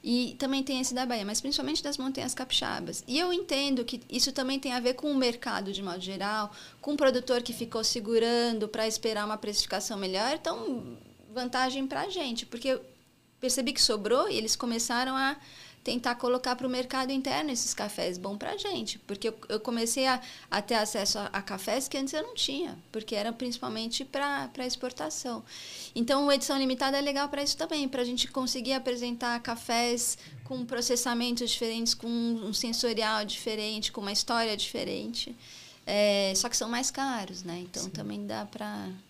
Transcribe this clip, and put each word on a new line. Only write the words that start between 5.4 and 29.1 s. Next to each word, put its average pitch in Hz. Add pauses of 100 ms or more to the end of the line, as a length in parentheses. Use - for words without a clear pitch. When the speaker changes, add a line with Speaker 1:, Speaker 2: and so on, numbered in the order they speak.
Speaker 1:
de 196
modo 185
geral, 202 (280)
com 294
o -
produtor 247
que 233
ficou 233
segurando 233
pra 220
esperar 220
uma 214
precificação 208
melhor. 196
Então, 311 (360)
vantagem 254
pra 285
gente, 294
porque 240
eu 262 (560)
percebi 262
que -
sobrou 226
e -
eles 220
começaram 240
a 269 (480)
tentar 240
colocar 247
pro 254
mercado 254
interno 277
esses 240
cafés. 180
Bom 196
pra 247
gente, 359
porque 202
eu, 220 (140)
eu 214
comecei 233
a, 254 (300)
a 202
ter 208
acesso 214
a, 202
a -
cafés 202
que -
antes 269
eu 311
não 480
tinha, 294 (160)
porque 220
era 208
principalmente 233
pra, 277
pra 254
exportação. 247 (520)
Então, 269
o 285
Edição 277
Limitada 269
é -
legal 285
pra 285
isso 285
também, 311
pra 262
gente 247
conseguir 254
apresentar 240